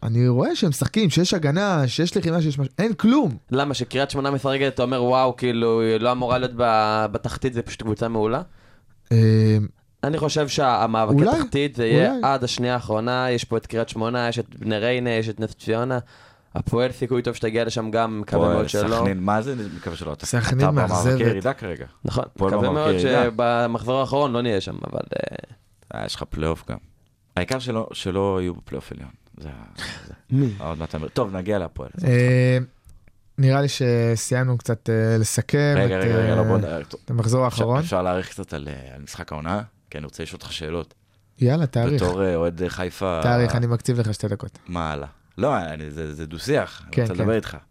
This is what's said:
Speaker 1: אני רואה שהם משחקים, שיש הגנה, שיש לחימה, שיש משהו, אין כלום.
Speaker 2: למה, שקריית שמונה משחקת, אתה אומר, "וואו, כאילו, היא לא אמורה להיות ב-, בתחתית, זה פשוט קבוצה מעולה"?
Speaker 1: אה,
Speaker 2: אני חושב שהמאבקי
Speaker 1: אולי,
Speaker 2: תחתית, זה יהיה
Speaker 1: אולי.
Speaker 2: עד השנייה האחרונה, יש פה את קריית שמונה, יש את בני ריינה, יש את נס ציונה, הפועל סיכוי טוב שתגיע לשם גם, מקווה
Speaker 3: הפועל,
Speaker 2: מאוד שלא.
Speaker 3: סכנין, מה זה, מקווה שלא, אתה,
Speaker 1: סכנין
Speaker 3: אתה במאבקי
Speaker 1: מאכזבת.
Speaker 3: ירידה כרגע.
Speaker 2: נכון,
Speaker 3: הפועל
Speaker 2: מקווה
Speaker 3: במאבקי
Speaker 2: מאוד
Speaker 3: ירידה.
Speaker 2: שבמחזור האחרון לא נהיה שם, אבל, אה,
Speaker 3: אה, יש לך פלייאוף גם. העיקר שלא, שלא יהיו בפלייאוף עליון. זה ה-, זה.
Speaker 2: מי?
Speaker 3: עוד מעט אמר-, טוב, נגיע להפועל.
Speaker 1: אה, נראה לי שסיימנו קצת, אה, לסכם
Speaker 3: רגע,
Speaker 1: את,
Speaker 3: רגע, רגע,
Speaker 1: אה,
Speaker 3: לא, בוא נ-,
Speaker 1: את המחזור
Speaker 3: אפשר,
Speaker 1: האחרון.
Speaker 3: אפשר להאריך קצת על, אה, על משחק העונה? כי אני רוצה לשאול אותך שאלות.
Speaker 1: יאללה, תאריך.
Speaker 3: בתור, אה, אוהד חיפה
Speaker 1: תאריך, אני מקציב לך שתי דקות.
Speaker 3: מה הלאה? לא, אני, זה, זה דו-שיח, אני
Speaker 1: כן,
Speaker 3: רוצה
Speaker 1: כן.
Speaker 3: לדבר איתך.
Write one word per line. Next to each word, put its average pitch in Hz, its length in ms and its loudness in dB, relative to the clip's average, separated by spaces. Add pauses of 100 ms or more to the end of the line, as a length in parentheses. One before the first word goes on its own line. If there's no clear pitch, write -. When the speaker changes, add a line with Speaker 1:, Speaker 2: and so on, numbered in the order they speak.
Speaker 1:
אני 120 260 4
רואה 131 280 2
שהם 196 140 2
משחקים, 196 400 0
שיש 180 240 2
הגנה, 151 200 2 (340)
שיש 160 280 0
לחימה, 165 260 0
שיש 147 160 0
משהו, 139 200 -2
אין 220 160 0
כלום. 220 420 2 (140)
Speaker 2:
למה, 139 240 0
שקריית 127 360 -2
שמונה 139 200 -2
משחקת, 135 440 0
אתה 131 80 0
אומר, 123 220 0
"וואו, 127 320 4
כאילו, 117 460 2
היא 113 180 4
לא 120 120 2
אמורה 127 260 0
להיות 127 180 -2
ב-, 110 560 4
בתחתית, 117 420 -4
זה 117 80 -2
פשוט - 200 -10
קבוצה 110 260 -2
מעולה"? 113 340 0 (720)
Speaker 1:
אה, 117 40 6 (880)
Speaker 2:
אני 151 140 0
חושב 147 300 0
שהמאבקי 117 760 4
Speaker 1:
אולי, 277 140 4
Speaker 2:
תחתית, 139 380 0
זה 117 100 0
יהיה 123 240 6
Speaker 1:
אולי. 262 120 -2
Speaker 2:
עד 131 220 2
השנייה 123 300 -2
האחרונה, 117 560 -2
יש 120 140 0
פה 117 120 -2
את 113 100 -4
קריית 113 220 -2
שמונה, 117 400 -2
יש 117 100 -2
את - 200 -8
בני 107 200 -2
ריינה, 123 320 0
יש 113 180 0
את 107 120 -6
נס 110 140 -4
ציונה, 123 440 -2 (560)
הפועל 123 380 0
סיכוי 123 300 -2
טוב 120 120 -2
שתגיע 113 300 0
לשם 110 260 -4
גם, 110 300 0
מקווה 101 220 0
Speaker 3:
הפועל, 87 140 4
Speaker 2:
מאוד 82 120 0
שלא. 104 280 0
Speaker 3:
סכנין, 107 240 0
מה 104 220 2
זה, 135 120 -4 (220)
מקווה 85 200 -8
שלא, 76 160 -8
אתה, - 140 -10
Speaker 1:
סכנין 120 320 0
Speaker 3:
אתה 95 120 4
במאבקי 117 240 2
Speaker 1:
מאכזבת. 123 260 4
Speaker 3:
ירידה 113 320 2
כרגע. 78 340 -8 (180)
Speaker 2:
נכון, - 200 -2 (120)
Speaker 3:
הפועל 95 180 2
Speaker 2:
מקווה 107 140 2
Speaker 3:
במאבקי 151 240 2
Speaker 2:
מאוד 90 120 2
Speaker 3:
ירידה. 127 200 4
Speaker 2:
שבמחזור 120 760 0
האחרון 135 320 0
לא 120 100 0
נהיה 110 180 2
שם, - 140 -8 (180)
אבל, 50 80 -4 (160)
אה, - 200 -6 (640)
Speaker 3:
אה, 53 60 -6
יש 50 80 -8
לך - 80 -10
פלייאוף 78 480 -4
גם. 57 60 -6 (600)
העיקר 90 220 -4
שלא, 120 340 -4
שלא 98 480 -2
יהיו 90 140 -2
בפלייאוף - 380 -12
עליון. 65 180 -14 (300)
זה 76 80 -14
ה-, 55 320 -18 (260)
זה. - 60 -18 (180)
Speaker 2:
מי? 135 180 4 (100)
Speaker 3:
עוד 80 200 -6
מעט 80 160 -8
אמר-, 78 140 -6
טוב, 101 280 -2
נגיע 98 220 -2
להפועל. 78 300 -8 (160)
Speaker 1:
אה, 127 540 4 (800)
נראה 135 220 6
לי 143 80 2
שסיימנו 120 920 0
קצת, 117 320 -4
אה, 113 280 4
לסכם 143 580 2
Speaker 3:
רגע, 95 220 2
Speaker 1:
את, - 60 0
Speaker 3:
רגע, 113 120 2
רגע, 110 140 2
Speaker 1:
אה, 110 60 2
Speaker 3:
לא, 110 60 4
בוא 110 160 4
נ-, 104 60 2
Speaker 1:
את 76 460 -8
המחזור 120 360 2
Speaker 3:
אפשר, 113 160 -2
Speaker 1:
האחרון. 120 160 2
Speaker 3:
אפשר 147 240 0
להאריך 90 280 0
קצת - 240 -12
על, 73 140 -8
אה, 65 260 -14
על 69 80 -16
משחק - 300 -12
העונה? 82 300 -4 (280)
כי 78 80 -12
אני 76 60 -10
רוצה 71 180 -12
לשאול 82 200 -12
אותך - 100 -14
שאלות. 80 420 -8 (440)
Speaker 1:
יאללה, 131 280 2
תאריך. 120 360 0
Speaker 3:
בתור, 90 220 0
אה, 92 100 0
אוהד 85 340 0
חיפה 90 540 -4
Speaker 1:
תאריך, 120 320 0
אני 120 120 0
מקציב 117 340 0
לך 107 140 0
שתי 107 140 -6
דקות. 104 300 -8 (100)
Speaker 3:
מה 85 240 -4
הלאה? 71 140 -8 (320)
לא, 131 180 0
אני, 78 340 -6
זה, 76 240 -8
זה 80 120 -10
דו-שיח, 92 580 -4
אני - 80 -16
Speaker 1:
כן, 131 100 2
Speaker 3:
רוצה 110 120 -2
Speaker 1:
כן. 87 60 -4
Speaker 3:
לדבר 110 140 2
איתך. - 220 -4 (140)